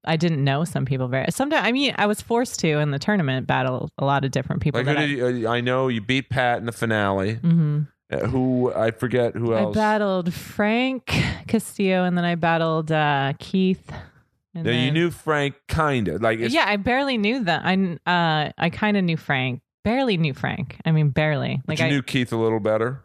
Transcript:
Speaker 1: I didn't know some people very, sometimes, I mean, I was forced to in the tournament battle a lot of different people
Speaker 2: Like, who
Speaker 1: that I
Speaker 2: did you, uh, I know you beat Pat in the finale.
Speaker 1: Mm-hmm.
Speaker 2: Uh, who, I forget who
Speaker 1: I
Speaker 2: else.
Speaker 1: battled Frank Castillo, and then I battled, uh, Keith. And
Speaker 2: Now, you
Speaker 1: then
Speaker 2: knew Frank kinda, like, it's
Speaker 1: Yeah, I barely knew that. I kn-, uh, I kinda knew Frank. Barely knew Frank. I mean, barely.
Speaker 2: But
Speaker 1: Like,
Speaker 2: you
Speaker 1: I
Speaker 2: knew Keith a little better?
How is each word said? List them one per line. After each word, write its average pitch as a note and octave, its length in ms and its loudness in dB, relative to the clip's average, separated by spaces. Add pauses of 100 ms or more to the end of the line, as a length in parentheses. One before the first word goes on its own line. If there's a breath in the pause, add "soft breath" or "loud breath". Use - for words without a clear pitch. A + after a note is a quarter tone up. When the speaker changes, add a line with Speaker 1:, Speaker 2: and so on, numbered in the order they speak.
Speaker 1:
I E3 140 0
didn't D#3+ 260 0
know C#3 200 2
some C3+ 220 -2
people C3 240 -2
very, C3 220 -2
sometimes, C#4+ 360 0
I A3+ 40 2
mean, C4+ 260 0
I G#3 100 2
was G#3 140 0
forced - 400 -2
to D3+ 180 2
in D3+ 120 2
the C#3 60 -2
tournament C#3+ 480 0
battle C3 540 -2
a C#3 60 0
lot C#3 200 2
of C3+ 60 -2
different - 320 -2
people C3+ 160 0
Speaker 2:
Like, B2+ 80 0
who D3 80 2
Speaker 1:
that - 80 0
I - 40 0
Speaker 2:
did B2 340 0
you, A2 60 -2
uh, A#2 40 0
I A#2+ 100 0
know B2+ 280 0
you A2+ 120 -2
beat C3 280 -2
Pat B2 300 2
in G#2+ 60 -8
the A#2 60 -4
finale. G#2 640 0
Speaker 1:
Mm-hmm. D3+ 460 2 (300)
Speaker 2:
Uh, - 160 -2
who, B2+ 460 0
I A2 180 0
forget A#2+ 440 0
who A2+ 180 0
Speaker 1:
I A2 80 2
Speaker 2:
else. G#2 140 0
Speaker 1:
battled G#3 580 0
Frank A#3+ 720 -2 (420 loud breath)
Castillo, F#3+ 560 0
and F3+ 140 0
then F3 80 0
I F3 100 0
battled, E3 560 0
uh, D3 480 2
Keith. F#3+ 520 0 (640 loud breath)
And E3 100 -6
Speaker 2:
Now, A2+ 60 2
you A#2+ 140 2
Speaker 1:
then C#3 100 0
Speaker 2:
knew E3+ 160 2
Frank C#3+ 440 -2 (120)
kinda, B2+ 500 0
like, A2+ 220 2
it's A3+ 140 0
Speaker 1:
Yeah, D#4+ 140 2
I - 100 0
barely B3+ 420 0
knew A3+ 240 0
that. E3+ 200 0
I F#3 120 2
kn-, F#3+ 320 -2
uh, E3 500 2
I E3+ 140 0
kinda G#3 320 0
knew E3 140 0
Frank. C3 440 -2 (220)
Barely A3 340 0
knew D#3 160 0
Frank. - 500 -6
I D#3+ 80 0
mean, D#3 180 4
barely. C3+ 560 0
Speaker 2:
But D#3 80 -4
Speaker 1:
Like, D#3+ 60 -4
Speaker 2:
you D#3+ 60 2
Speaker 1:
I E3 40 0
Speaker 2:
knew C#3+ 120 0
Keith B2 320 -2
a A2+ 40 0
little A2+ 220 2
better? A2 460 -2